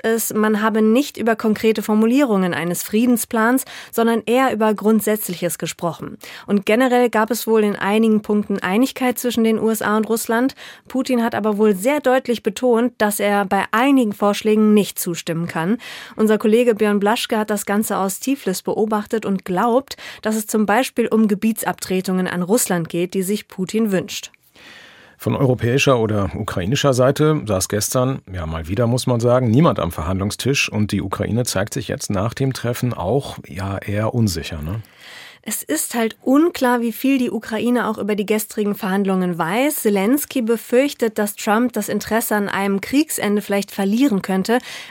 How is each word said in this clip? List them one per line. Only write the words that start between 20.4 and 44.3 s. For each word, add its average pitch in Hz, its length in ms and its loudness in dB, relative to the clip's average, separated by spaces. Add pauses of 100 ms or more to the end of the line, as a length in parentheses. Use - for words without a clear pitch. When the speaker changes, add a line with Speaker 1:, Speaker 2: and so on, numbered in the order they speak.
Speaker 1:
zum 214 220 0
Beispiel 226 400 0
um 220 200 4
Gebietsabtretungen 185 1000 -2
an 175 160 -4
Russland 175 460 0
geht, 180 260 -4
die 190 80 0
sich 202 240 -4
Putin 208 440 -2
wünscht. - 380 -4 (880)
Speaker 2:
Von 120 180 0
europäischer 127 600 2
oder 104 380 0
ukrainischer 107 580 0
Seite 139 500 2
saß 98 260 -2
gestern, 127 500 -2 (120)
ja 87 140 -6
mal 80 220 -6
wieder 104 180 0
muss 120 220 0
man 120 140 0
sagen, 120 280 4
niemand 139 300 4
am 87 120 -2
Verhandlungstisch 95 800 -2
und 104 220 -2
die 98 100 0
Ukraine 101 440 -2
zeigt 98 280 -2
sich 127 140 -6
jetzt - 240 -6
nach 104 240 -2
dem 135 180 -2
Treffen 120 400 -4
auch, 110 540 -4
ja, 98 320 -6
eher 104 340 -2
unsicher, 90 480 -2
ne? 92 200 -6 (600)
Speaker 1:
Es - 220 -8
ist - 320 -4
halt 226 260 -2
unklar, 262 600 2
wie 233 100 -2
viel 269 260 0
die 247 140 0
Ukraine 220 560 -2
auch 214 100 -4
über 202 180 -2
die 202 100 -2
gestrigen 214 500 -2
Verhandlungen 190 640 0
weiß. 208 400 0
Zelensky 220 640 0
befürchtet, 233 760 0
dass 208 200 -2
Trump 233 340 0
das 208 160 -4
Interesse 214 480 -2
an 202 140 0
einem 196 320 -2
Kriegsende 214 600 0
vielleicht 202 300 -2
verlieren 208 500 2
könnte, 190 380 0 (320)